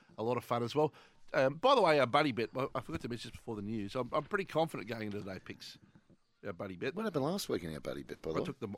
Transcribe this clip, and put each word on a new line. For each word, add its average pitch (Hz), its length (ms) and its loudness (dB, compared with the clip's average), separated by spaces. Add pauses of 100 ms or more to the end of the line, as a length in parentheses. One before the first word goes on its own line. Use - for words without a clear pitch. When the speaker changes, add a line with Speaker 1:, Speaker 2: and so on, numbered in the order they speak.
(180)
Speaker 1:
a 107 60 -4
lot 120 120 2
of 117 80 -2
fun 117 180 0
as 117 140 -4
well. 147 180 4 (400)
Um, 135 200 4
by 247 200 6
the 254 80 8
way, 156 200 8
our 123 60 6
buddy 143 260 4
bet, 110 240 0
I, 131 80 0 (100)
I 131 60 0
forgot 160 220 -8
to 135 40 -6
mention 117 240 -8
this - 80 -16
before 117 160 -6
the 104 60 -6
news. 101 340 -4
I'm, 123 160 -2
I'm 151 120 0
pretty 196 220 -2
confident 151 440 0
going 117 140 -4
into 104 160 -4
today, 95 260 -8
Picks. - 320 -14 (680)
Our 101 60 -4
buddy 95 240 -8
bet. 120 200 -4
Speaker 2:
What 220 100 -4
happened 160 180 0
last 180 240 -2
week 95 160 -2
in 80 100 -6
our 73 60 -8
buddy 67 240 -6
bet, - 180 -12
by 80 100 -4
the 80 60 0
Speaker 1:
I - 20 2
Speaker 2:
way? 110 60 0
Speaker 1:
took 139 140 -8
them 101 180 -8